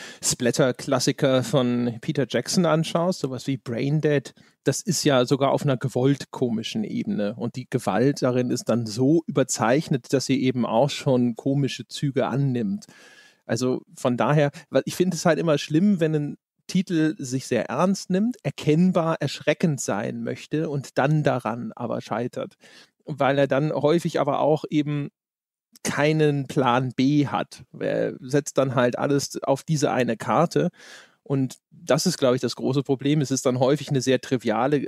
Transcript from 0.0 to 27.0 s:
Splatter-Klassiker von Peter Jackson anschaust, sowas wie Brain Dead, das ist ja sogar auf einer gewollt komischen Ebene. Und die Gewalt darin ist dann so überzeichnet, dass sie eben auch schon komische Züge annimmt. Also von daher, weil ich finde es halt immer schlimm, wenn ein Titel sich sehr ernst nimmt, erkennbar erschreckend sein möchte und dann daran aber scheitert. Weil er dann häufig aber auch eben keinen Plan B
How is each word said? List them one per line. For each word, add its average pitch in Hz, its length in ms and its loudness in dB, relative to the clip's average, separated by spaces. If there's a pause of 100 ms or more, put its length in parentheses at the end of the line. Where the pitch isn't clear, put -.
Splatter-Klassiker 131 1200 0
von 123 600 0
Peter 139 260 -2
Jackson 165 380 0
anschaust, 165 540 0
sowas 131 260 -6
wie 135 100 -2
Brain 139 460 -2
Dead, 147 320 0 (300)
das - 180 0
ist 175 220 -2
ja 131 200 4
sogar 135 260 0
auf 135 120 0
einer 135 160 0
gewollt 135 520 0
komischen 113 540 -4
Ebene. 107 520 -4
Und 117 200 -8
die 127 140 -12
Gewalt 120 500 0
darin 123 300 0
ist 123 180 -4
dann 117 160 0
so 131 420 2
überzeichnet, 135 880 0
dass 135 140 0
sie 131 160 0
eben 123 240 0
auch 117 240 2
schon 123 460 0
komische 139 520 -2
Züge 131 380 -2
annimmt. 120 580 -2 (640)
Also 127 340 0 (160)
von 120 220 0
daher, 143 320 4 (180)
weil 131 160 2
ich - 100 -8
finde 180 220 0
es - 80 -10
halt 160 140 4
immer 160 180 2
schlimm, 175 440 2
wenn 156 140 0
ein 147 220 -4 (300)
Titel 160 520 0
sich 131 280 -6
sehr 113 240 -2
ernst 185 400 0
nimmt, 214 320 0
erkennbar 165 800 2
erschreckend 147 600 0
sein 120 420 -4
möchte 147 460 -6
und 143 300 -6
dann 147 240 4
daran 123 500 -2
aber 120 300 -6
scheitert. - 540 -6 (500)
Weil 139 320 2
er 139 80 4
dann 143 260 0
häufig 151 480 2
aber 143 200 0
auch 147 280 2
eben 147 400 -2 (760)
keinen 147 640 2
Plan 127 480 0
B 143 320 4